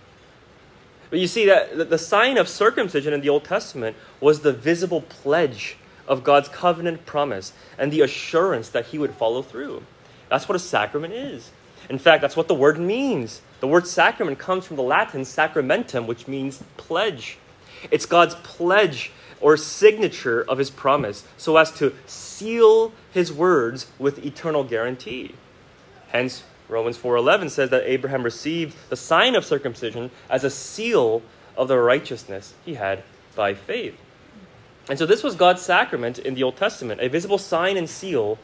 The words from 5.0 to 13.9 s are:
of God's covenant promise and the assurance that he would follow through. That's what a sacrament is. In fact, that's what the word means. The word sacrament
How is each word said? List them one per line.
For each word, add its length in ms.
of 200
God's 240
covenant 560
promise 480
and 120
the 120
assurance 680
that 200
he 100
would 180
follow 260
through. 440
That's 220
what 80
a 20
sacrament 540
is. 380
In 100
fact, 220
that's 140
what 140
the 40
word 240
means. 640
The 60
word 200
sacrament 520